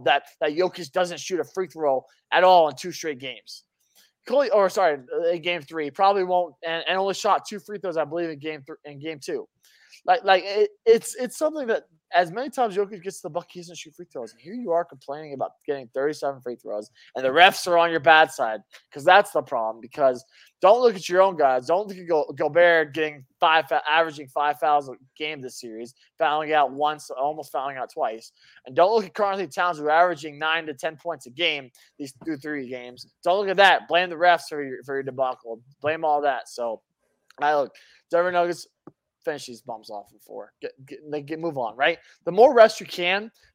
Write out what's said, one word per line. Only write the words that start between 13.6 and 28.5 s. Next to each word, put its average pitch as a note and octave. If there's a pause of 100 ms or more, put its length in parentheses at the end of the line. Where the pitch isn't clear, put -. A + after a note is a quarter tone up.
doesn't E3+
shoot -
free F3
throws. A#2
And -
here F3
you A#3
are E3+
complaining D3
about A#2+ (160)
getting C#3
thirty-seven C#3
free B2
throws, G#2+ (240)
and C3
the C3
refs F3
are F3
on E3+
your E3
bad D#3+
side, A2 (280)
'cause C#3+
that's G3
the D3+
problem. A2+
Because B2+ (380)
don't A3
look A#3
at F3+
your F3+
own F#3+
guys. C3
Don't F#3
look F#3+
at F3
Go-, D#3
Gobert D#3+
getting D3+ (120)
five, D#3+
fa-, D3+
averaging D3+
five D3
fouls D3
a B2+ (240)
game D3+
this B2+
series, A#2 (220)
fouling D#3
out C#3
once, D3+
almost C#3
fouling C#3
out B2
twice. A2+ (320)